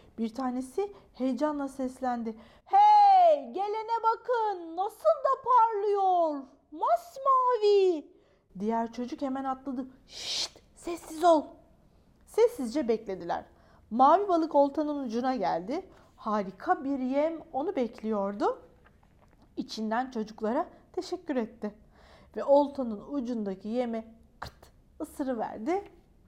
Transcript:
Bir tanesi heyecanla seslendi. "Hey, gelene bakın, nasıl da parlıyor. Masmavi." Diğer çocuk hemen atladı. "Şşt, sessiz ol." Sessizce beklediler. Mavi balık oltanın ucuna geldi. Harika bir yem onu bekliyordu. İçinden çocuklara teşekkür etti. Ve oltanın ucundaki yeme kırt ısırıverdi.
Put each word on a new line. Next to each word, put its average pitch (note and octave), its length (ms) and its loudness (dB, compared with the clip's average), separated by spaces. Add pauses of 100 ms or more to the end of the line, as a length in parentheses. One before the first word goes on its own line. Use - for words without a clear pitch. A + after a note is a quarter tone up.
(180)
Bir A3+ 180 -6
tanesi C4 580 -6 (200)
heyecanla C#4 540 -2
seslendi. B3+ 680 -6 (300)
"Hey, F#5+ 880 6
gelene G#4+ 520 -4
bakın, G#4+ 720 -2
nasıl G#4 220 -6
da C#5 460 0
parlıyor. G4 1000 2 (280)
Masmavi." A#4 1400 2 (520)
Diğer A3+ 340 -2
çocuk B3 280 -10
hemen C4+ 220 -4
atladı. C4 420 -8 (220)
"Şşt, - 520 -8 (160)
sessiz - 480 -10
ol." D#4+ 200 8 (840)
Sessizce D4 640 0
beklediler. F3 560 -4 (480)
Mavi D4 360 6
balık E4 280 0
oltanın C#4+ 480 0
ucuna B3 320 -4
geldi. F#3+ 500 -4 (320)
Harika G#3+ 680 -4
bir C4+ 160 -4
yem C#4+ 400 -2 (140)
onu F4 220 -4
bekliyordu. A3 840 -4 (960)
İçinden A3 540 -6
çocuklara A3 540 -4 (280)
teşekkür F4 420 -8
etti. A3 380 -6 (600)
Ve G#3 80 -6
oltanın C#4 600 2 (100)
ucundaki A3 540 -6
yeme A3+ 460 -6 (260)
kırt - 320 -18 (300)
ısırıverdi. C4+ 840 -6 (440)